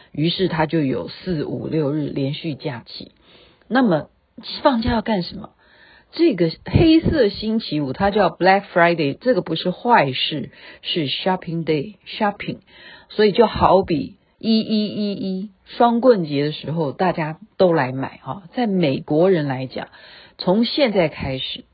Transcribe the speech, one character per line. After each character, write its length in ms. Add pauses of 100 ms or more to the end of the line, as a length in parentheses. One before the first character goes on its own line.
(140)
于 160
是 200
他 180
就 180
有 240
四 360
五 220
六 260
日 180
连 240
续 200
假 320
期。 260 (560)
那 140
么 280 (520)
放 200
假 100
要 80
干 220
什 140
么？ 140 (640)
这 220
个 160 (140)
黑 360
色 280
星 300
期 220
五， 120
它 180
叫 200
Black 320 (100)
Friday， 480
这 140
个 80
不 120
是 160
坏 420
事， 380 (300)
是 280
shopping 560
day，shopping。 960 (520)
所 160
以 60
就 140
好 360
比 340 (220)
一 220
一 260
一 260
一 380 (140)
双 360
棍 240
节 220
的 60
时 180
候， 220
大 200
家 260 (200)
都 140
来 200
买 300
哈。 220 (100)
在 120
美 340
国 300
人 160
来 200
讲， 220 (500)
从 260
现 280
在 160
开 300
始， 360